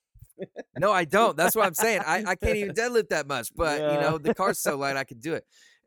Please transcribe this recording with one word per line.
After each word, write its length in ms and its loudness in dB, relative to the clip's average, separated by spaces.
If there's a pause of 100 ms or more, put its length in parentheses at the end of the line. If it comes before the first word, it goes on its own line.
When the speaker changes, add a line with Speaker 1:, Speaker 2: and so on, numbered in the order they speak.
(180)
Speaker 1:
<laughs> 600 -16
Speaker 2:
no, 160 2
I 120 2
don't. 300 4
That's 200 2
what 100 4
I'm 80 0
saying. 320 2
I, 200 0
I 100 -2
can't 200 0
even 180 -4
Speaker 1:
<laughs> 40 -14
Speaker 2:
deadlift 320 0
that 180 -2
much, 280 -4
but, 260 0
you 60 0
Speaker 1:
Yeah. 120 2
Speaker 2:
know, 180 0
the 160 0
car's 260 -2
so 180 -2
light 180 -2
I 80 -2
could 180 -16
do 120 -6
it. 120 -6 (420)